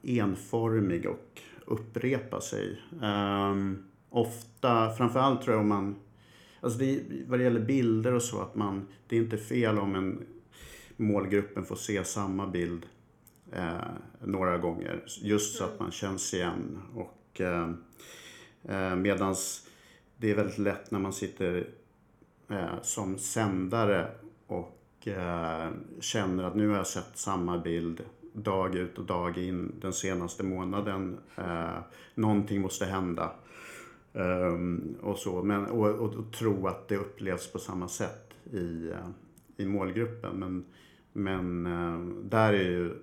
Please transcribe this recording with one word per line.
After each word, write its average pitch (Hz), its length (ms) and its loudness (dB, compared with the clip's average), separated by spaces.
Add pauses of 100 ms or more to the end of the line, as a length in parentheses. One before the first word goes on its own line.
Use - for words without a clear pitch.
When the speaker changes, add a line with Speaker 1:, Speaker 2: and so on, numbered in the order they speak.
Speaker 1:
enformig 107 1000 2
och - 360 -6 (240)
upprepa 117 760 -2
sig. 98 400 -4 (220)
Ehm, 101 800 2 (260)
ofta, 117 880 4
framförallt 127 460 4
tror 120 140 2
jag 107 60 4
om 104 80 4
man, 101 260 0 (640)
alltså 120 180 -2
det, 135 200 2 (280)
vad 123 120 2
det 127 40 4
gäller 117 220 6
bilder 120 480 4
och 120 100 4
så, 104 180 -2
att 92 140 -6
man, 98 320 0 (200)
det 117 80 -2
är 117 40 6
inte 113 180 0
fel 110 420 2
om 98 160 0
en, 95 240 0 (800)
målgruppen 101 680 2
får 95 100 -6
se 98 280 0
samma 98 440 -2
bild, 87 380 -2 (680)
eh, 90 200 -2 (520)
några 92 340 2
gånger, 87 460 -2 (180)
just 104 340 2
så - 80 -2
att - 60 -2
Speaker 2:
Mm. - 140 -6
Speaker 1:
man 87 80 -4
känns 98 420 -4
igen 90 460 -2 (160)
och, - 460 -10
eh, 85 300 0 (960)
eh, 92 280 0
medans 95 760 0 (480)
det 110 140 2
är 101 40 4
väldigt 101 220 0
lätt 101 340 0
när 104 80 0
man 98 140 0
sitter, 90 540 -2 (840)
eh, 90 320 -2
som 95 360 -2
sändare 98 920 2 (400)
och, - 600 -10
eh, 85 640 -2 (300)
känner 92 440 0
att 90 120 -2
nu 104 140 4
har 101 80 4
jag 92 100 0
sett - 300 -6
samma 90 400 0
bild 85 440 -2 (320)
dag 95 420 0
ut 90 220 -4
och 98 80 -6
dag 87 320 0
in 90 440 -2
den 95 120 -4
senaste 90 500 -2
månaden. 95 720 -2 (180)
Eh, 85 420 -4 (380)
någonting 104 460 4
måste 95 240 -2
hända. 90 460 -2 (840)
Ehm, 87 880 0
och 98 160 -2
så. 90 260 -2
Men, 101 220 2
och, 107 240 4
och, 110 240 0
och 110 200 -8
tro 98 340 2
att - 200 -4
det 101 100 0
upplevs 95 540 -4
på 92 80 -6
samma 90 280 -4
sätt - 460 -6 (180)
i, 85 380 -4
eh, 87 200 -8 (480)
i 98 80 -2
målgruppen. 95 760 -2
Men, 92 260 -4 (480)
men, 90 520 -2
eh, 87 580 -4
där 107 300 6
är 95 160 4
ju 87 340 0